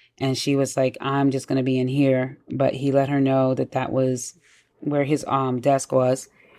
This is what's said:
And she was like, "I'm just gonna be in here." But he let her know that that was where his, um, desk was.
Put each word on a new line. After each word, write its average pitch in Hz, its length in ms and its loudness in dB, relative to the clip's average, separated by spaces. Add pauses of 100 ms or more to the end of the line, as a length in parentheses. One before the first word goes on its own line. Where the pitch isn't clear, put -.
(180)
And 131 180 -2
she 143 200 -2
was 135 200 -2
like, 131 240 -2
"I'm 139 300 0
just 131 180 -6
gonna 135 140 0
be 131 160 0
in 127 100 0
here." 131 500 0 (120)
But 131 240 0
he 131 180 -2
let 135 160 2
her 143 120 0
know 135 340 2
that 131 180 -4
that 131 200 -4
was 127 420 -2 (460)
where 147 240 -2
his, 143 240 0
um, 131 320 0
desk 139 320 0
was. 127 360 0 (300)